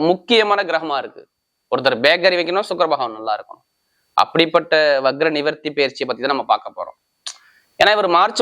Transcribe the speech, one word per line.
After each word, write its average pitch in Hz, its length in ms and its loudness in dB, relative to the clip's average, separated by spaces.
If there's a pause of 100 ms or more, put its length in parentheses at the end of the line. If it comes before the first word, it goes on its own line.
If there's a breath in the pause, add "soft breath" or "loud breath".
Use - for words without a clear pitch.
(100)
முக்கியமான 208 500 2 (100)
கிரகமா 156 340 -4
இருக்கு. - 200 -18 (480)
ஒருத்தர் 127 340 0
பேக்கரி 175 340 2
வைக்கணும், 175 320 -4
சுக்கிர 170 220 0
பகவான் 120 260 -6
நல்லா 110 180 -4
இருக்கணும். - 260 -20 (520)
அப்படிப்பட்ட 165 580 2 (320)
வக்ர 139 220 0 (100)
நிவர்த்தி 151 380 -4
பயிற்சியை 135 320 -2
பத்தி 120 160 -6
தான் 139 100 -2
நம்ம 127 180 -4
பார்க்க 104 260 -2
போறோம். - 180 -10 (840 loud breath)
ஏன்னா 196 160 6
இவர் 185 180 0
மார்ச் 196 280 2